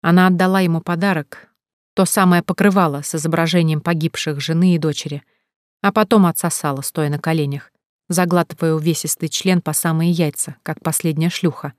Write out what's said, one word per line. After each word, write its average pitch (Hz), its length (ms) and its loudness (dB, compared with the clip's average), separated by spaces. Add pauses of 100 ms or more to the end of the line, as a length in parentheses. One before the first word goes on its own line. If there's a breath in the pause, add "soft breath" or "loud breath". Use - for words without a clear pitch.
Она 180 200 4
отдала 185 340 2
ему 165 220 0
подарок, 175 640 -4 (460)
то 190 100 2
самое 180 380 4
покрывало 185 580 2
с - 140 -10
изображением 160 680 2
погибших 160 580 -2
жены 165 360 2
и 165 40 0
дочери, 147 440 -4 (580)
а 196 120 0
потом 214 340 4
отсосала, 156 560 -4
стоя 151 260 -4
на 147 100 -2
коленях, 147 540 -4 (380)
заглатывая 170 640 0
увесистый 156 560 -2
член 185 320 0
по 156 100 -6
самые 165 380 0
яйца, 160 520 -2
как - 180 -8
последняя 160 500 -2
шлюха. 151 480 -4